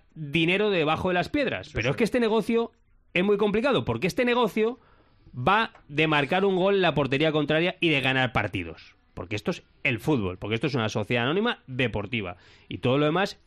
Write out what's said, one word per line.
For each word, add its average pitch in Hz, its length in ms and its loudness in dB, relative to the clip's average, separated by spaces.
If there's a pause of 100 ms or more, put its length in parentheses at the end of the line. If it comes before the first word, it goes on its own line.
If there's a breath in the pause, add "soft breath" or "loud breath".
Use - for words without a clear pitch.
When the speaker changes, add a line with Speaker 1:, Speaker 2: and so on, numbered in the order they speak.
(160)
Speaker 1:
dinero 170 540 0
debajo 160 400 0
de 180 60 0
las 175 120 0
piedras. 185 400 -4
Speaker 2:
Sí, - 80 -18
Speaker 1:
Pero 117 120 -2
Speaker 2:
sí. 135 40 2
Speaker 1:
es - 60 -2
que 240 80 0
este 247 160 0
negocio 226 500 0 (420)
es 180 120 0
muy 208 100 4
complicado, 208 480 2
porque 117 240 -2
este 247 160 -2
negocio 233 560 0 (580 soft breath)
va 196 360 0 (160)
de 151 180 2
marcar 156 380 2
un 190 100 2
gol 190 200 2
en 196 60 2
la 165 120 2
portería 143 400 2
contraria 156 480 0
y 170 80 2
de 143 100 2
ganar 131 320 2
partidos. 92 640 -6 (180)
Porque 92 220 -8
esto 139 160 -4
es - 100 -8 (220)
el 123 160 -2
fútbol, 101 400 -2
porque 104 160 -4
esto 113 100 -2
es 131 80 -2
una 113 160 0
sociedad 120 360 -2
anónima 202 420 -2
deportiva. 107 720 -4 (300 soft breath)
Y - 120 -12
todo 127 180 2
lo 147 80 2
demás 175 420 -2